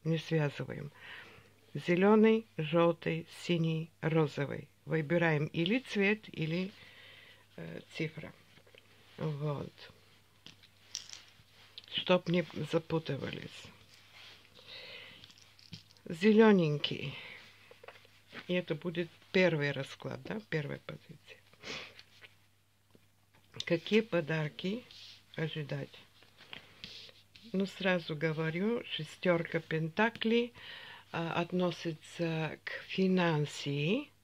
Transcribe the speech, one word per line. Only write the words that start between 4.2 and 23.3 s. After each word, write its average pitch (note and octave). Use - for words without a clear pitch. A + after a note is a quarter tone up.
Выбираем D#3
или F#3
цвет, G#3
или, E3+
э, E3
цифра. -
Вот. D3
Чтоб -
не E3+
запутывались. -
Зелененький. F3+
И F3+
это F3
будет E3+
первый D#3+
расклад, C3
да? G#3
Первая C#3+
позиция. -